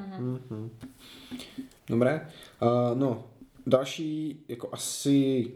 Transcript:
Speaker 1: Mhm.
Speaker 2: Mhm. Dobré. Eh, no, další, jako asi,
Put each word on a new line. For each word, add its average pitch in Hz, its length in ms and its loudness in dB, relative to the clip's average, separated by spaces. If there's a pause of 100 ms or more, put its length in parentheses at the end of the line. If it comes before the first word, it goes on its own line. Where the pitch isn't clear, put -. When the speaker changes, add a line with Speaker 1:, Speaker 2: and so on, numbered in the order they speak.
Speaker 1:
Mhm. 127 320 -6 (100)
Speaker 2:
Mhm. 110 200 -10 (1160)
Dobré. 127 400 2 (340)
Eh, 117 40 4 (280)
no, 131 300 0 (420)
další, 151 840 0
jako - 240 -10
asi, 135 840 2